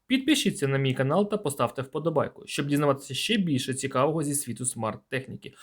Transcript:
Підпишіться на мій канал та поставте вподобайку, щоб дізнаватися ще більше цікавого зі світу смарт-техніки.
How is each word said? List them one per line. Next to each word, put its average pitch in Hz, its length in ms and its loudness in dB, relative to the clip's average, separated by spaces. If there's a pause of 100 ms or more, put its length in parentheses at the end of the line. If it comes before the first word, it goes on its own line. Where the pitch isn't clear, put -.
Підпишіться 262 640 2
на 135 100 2
мій 135 160 2
канал 151 360 2
та 214 60 0
поставте 131 460 -2
вподобайку, 151 640 -2
щоб 143 200 -4
дізнаватися 143 480 2
ще 214 240 2
більше 139 360 2
цікавого 143 480 0
зі 143 120 0
світу 123 300 -6
смарт-техніки. 110 1000 -6